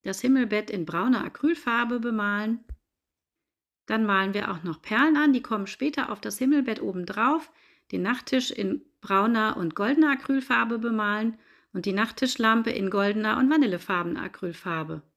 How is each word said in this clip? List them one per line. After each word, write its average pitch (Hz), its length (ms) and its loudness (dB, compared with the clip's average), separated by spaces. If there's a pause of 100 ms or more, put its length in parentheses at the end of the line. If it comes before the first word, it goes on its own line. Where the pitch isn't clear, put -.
Das 190 220 -6
Himmelbett 240 480 2
in 180 160 -4
brauner 202 360 0
Acrylfarbe 240 760 -2
bemalen. 220 640 -2 (1200)
Dann 220 220 0
malen 196 260 2
wir 202 180 -4
auch 165 120 -8
noch 165 180 -8
Perlen 285 380 2
an, 294 160 6
die 247 80 0
kommen 208 240 -4
später - 440 -4
auf 202 120 -8
das 208 160 -8
Himmelbett 262 420 2
oben 180 240 -4
drauf, 233 480 0 (400)
den 185 80 -2
Nachttisch 247 500 0
in 202 300 -4 (220)
brauner 214 560 2
und 170 160 -2
goldener 285 380 4
Acrylfarbe 247 680 0
bemalen 220 600 -2 (360)
und 180 100 -4
die 196 80 0
Nachttischlampe 226 760 0
in 196 180 -2
goldener 208 480 0
und 254 140 4
vanillefarbener 175 720 0
Acrylfarbe. 160 800 -8 (140)